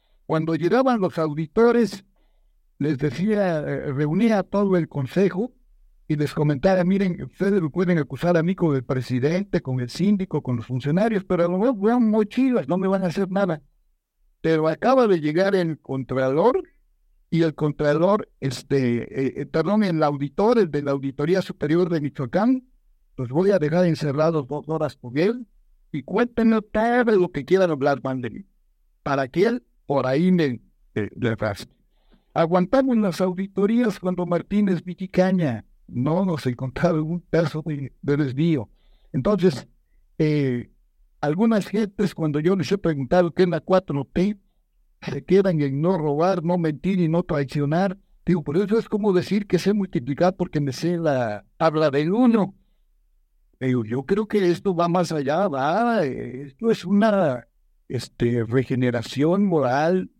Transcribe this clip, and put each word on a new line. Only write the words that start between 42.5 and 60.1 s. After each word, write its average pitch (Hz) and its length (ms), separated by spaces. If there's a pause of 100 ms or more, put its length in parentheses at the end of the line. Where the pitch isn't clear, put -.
les 180 160
he 196 80
preguntado 165 540
qué 185 120
es 185 40
la 160 120
cuatro 185 520
T, 202 240 (640)
se - 240
quedan 185 380
en 139 180
no 180 160
robar, 160 480
no 175 140
mentir 175 420
y 165 80
no 165 140
traicionar. 156 720 (300)
Digo, 170 180
pero 156 180
eso 208 160
es 214 100
como 208 260
decir 190 320
que 180 120
sé 190 140
multiplicar 175 640
porque 175 240
me 139 120
sé 170 260
la 123 460 (120)
tabla 156 340
del 151 220
uno. 226 420 (1040)
Digo, 127 260
yo 120 200
creo 208 240
que 196 220
esto 175 260
va 170 120
más 170 220
allá, 156 380
va, 175 560
eh, 120 440
esto 226 220
es 202 140
una, 196 640 (400)
este, 120 560
regeneración 127 1000
moral 156 720